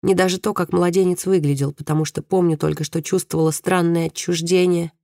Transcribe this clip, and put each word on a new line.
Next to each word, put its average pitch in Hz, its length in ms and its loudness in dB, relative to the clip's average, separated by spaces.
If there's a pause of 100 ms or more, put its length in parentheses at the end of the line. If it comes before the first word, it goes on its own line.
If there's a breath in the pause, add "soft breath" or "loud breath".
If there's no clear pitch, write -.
ни 190 120 2
даже 185 240 2
то, 208 160 -2
как - 180 -4
младенец 175 540 2
выглядел, 143 460 0
потому 151 320 -2
что - 180 -6
помню 175 360 0
только, 151 260 -2
что 160 180 -6
чувствовала 160 480 0
странное 170 560 0
отчуждение 175 880 0 (120)